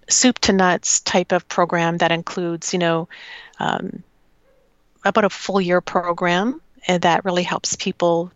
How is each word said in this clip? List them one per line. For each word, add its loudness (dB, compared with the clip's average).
soup 2
to 2
nuts 2
type 0
of -2
program 0
that 2
includes, -4
you 0
know, 0
um, -4
about 2
a 2
full -2
year 2
program, 0
and 2
that 2
really 0
helps -4
people 0